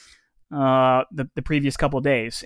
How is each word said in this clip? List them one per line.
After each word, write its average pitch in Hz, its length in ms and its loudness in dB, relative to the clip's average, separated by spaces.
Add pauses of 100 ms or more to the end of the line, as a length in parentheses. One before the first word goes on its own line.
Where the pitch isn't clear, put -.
(540)
uh, 131 580 4
the, 156 240 -6
the 147 60 -6
previous 143 360 -2
couple 143 200 0
of 123 60 -2
days. 120 420 -2